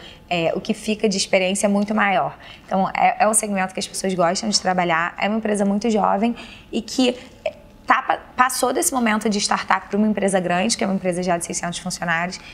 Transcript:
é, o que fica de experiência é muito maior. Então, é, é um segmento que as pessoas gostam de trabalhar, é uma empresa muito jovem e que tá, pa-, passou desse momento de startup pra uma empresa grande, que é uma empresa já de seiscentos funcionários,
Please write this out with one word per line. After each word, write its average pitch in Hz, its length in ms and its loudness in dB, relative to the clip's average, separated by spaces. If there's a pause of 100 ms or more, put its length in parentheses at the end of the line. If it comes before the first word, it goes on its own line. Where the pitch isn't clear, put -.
(300)
é, 165 260 0
o 190 60 -4
que 214 140 -2
fica 214 340 -2
de 185 80 0
experiência 190 480 0
é 202 40 2
muito 202 260 0
maior. 196 420 0 (260)
Então, 185 260 0
é, - 340 2
é 208 40 6
um 220 60 2
segmento 196 400 -2
que - 60 -8
as - 80 -6
pessoas - 260 -4
gostam 180 360 0
de - 120 0
trabalhar, 175 580 0
é 196 80 0
uma 220 120 -2
empresa 208 260 0
muito 208 240 2
jovem 202 460 2 (360)
e 226 80 -4
que 247 380 0 (680)
tá, - 160 4
pa-, - 180 -2 (160)
passou 247 380 2
desse 330 180 0
momento 226 380 0
de 202 100 0
startup - 480 0
pra 202 100 -2
uma 214 100 4
empresa 196 320 2
grande, 180 360 0
que - 80 -2
é - 40 0
uma 190 80 0
empresa 180 260 -2
já 180 160 2
de 170 80 -8
seiscentos - 320 -6
funcionários, 175 640 -2 (140)